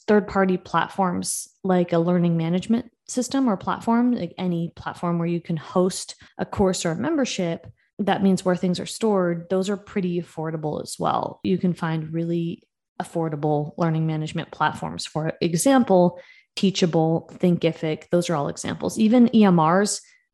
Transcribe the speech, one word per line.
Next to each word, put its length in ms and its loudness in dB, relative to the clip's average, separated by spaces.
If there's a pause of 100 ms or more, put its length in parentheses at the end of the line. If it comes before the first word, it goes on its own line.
third-party 500 2
platforms 920 -4 (160)
like 300 2
a 60 4
learning 380 2
management 520 -2 (180)
system 400 -2
or 80 2
platform, 580 0
like 240 -4
any 380 -2
platform 440 -4
where 80 -2
you 140 -2
can 160 -6
host 580 -2 (240)
a 60 -4
course 380 0
or 80 -2
a 40 -4
membership, 720 -4 (320)
that 240 0
means 200 2
where 120 2
things 240 -2
are 80 -10
stored, 640 -2
those 200 -2
are 80 -4
pretty 420 -4
affordable 640 -6
as 160 -12
well. 460 -2
You 160 0
can 140 0
find 380 -4
really 520 -4 (360)
affordable 800 -4
learning 300 0
management 420 -6
platforms. 560 -4
For 360 -4
example, 800 4 (380)
Teachable, 800 0
Thinkific, 720 0
those 200 0
are 60 -2
all 140 -2
examples. 500 -6
Even 340 6
E 120 8
M 120 8
Rs, 440 2 (320)